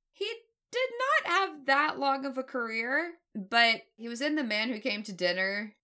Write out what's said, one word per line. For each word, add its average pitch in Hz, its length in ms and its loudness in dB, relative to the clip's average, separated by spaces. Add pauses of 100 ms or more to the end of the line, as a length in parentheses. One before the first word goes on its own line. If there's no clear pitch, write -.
(140)
He 427 180 -4 (400)
did 508 180 0 (360)
not 339 80 -2
have 370 320 0
that 277 340 2
long 269 260 0
of 254 120 -6
a 254 60 -4
career, 254 680 -2 (220)
but 226 460 4 (160)
he 226 100 -12
was 233 140 -6
in 302 140 0
The 302 80 0
Man 220 260 0
Who 214 100 -4
Came 214 240 -4
to 208 100 -10
Dinner, 190 720 0